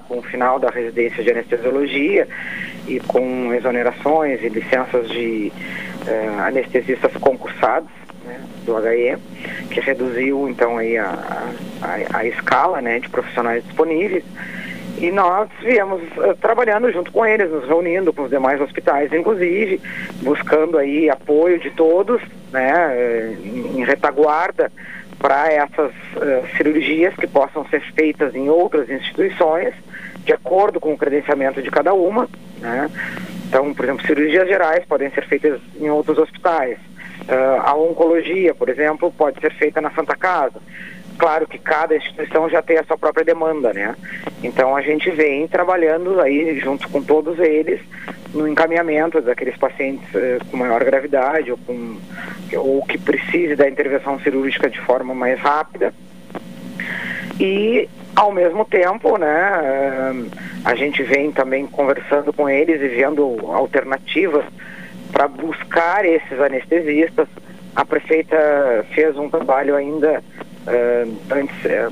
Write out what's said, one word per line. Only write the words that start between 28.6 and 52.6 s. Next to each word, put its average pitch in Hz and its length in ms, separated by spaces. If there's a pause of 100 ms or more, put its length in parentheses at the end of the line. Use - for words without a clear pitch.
instituições, 170 840 (500)
de 151 80
acordo 185 460
com 151 140
o - 40
credenciamento 139 640
de 120 80
cada 151 240
uma, 202 340 (320)
né? 127 300 (580)
Então, 139 280
por 127 100
exemplo, 131 180
cirurgias 156 440
gerais 175 380
podem 139 260
ser - 160
feitas 147 340 (180)
em 151 120
outros 151 260
hospitais. 151 600 (480)
Eh, 131 360
a 143 120
oncologia, 165 800
por 131 120
exemplo, 151 480
pode 147 240
ser 151 140
feita 151 260
na 151 120
Santa 156 240
Casa. 165 440 (580)
Claro 160 300
que - 100
cada 156 400
instituição 156 500
já 160 140
tem 165 160
a 156 60
sua 160 120
própria 156 300
demanda, 160 480
né? 101 220 (480)
Então, 131 320
a 139 80
gente 151 260
vem 151 380
trabalhando 175 760
aí 147 380
junto 135 300
com 143 120
todos 156 380
eles 156 420 (540)
no 151 120
encaminhamento 160 720
daqueles 123 380
pacientes, 135 560
eh, 123 240 (140)
com 135 60
maior 123 260
gravidade 135 640
ou 123 160
com, 117 320 (560)
ou 135 320